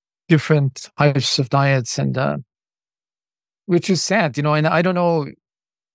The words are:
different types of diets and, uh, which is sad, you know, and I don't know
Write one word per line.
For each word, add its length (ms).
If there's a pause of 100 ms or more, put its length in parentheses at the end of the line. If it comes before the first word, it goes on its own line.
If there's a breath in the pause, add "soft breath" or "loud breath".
(280)
different 680
types 400
of 120
diets 480
and, 180
uh, 220 (1300)
which 240
is 120
sad, 340
you 60
know, 120
and 120
I 140
don't 140
know 320 (680)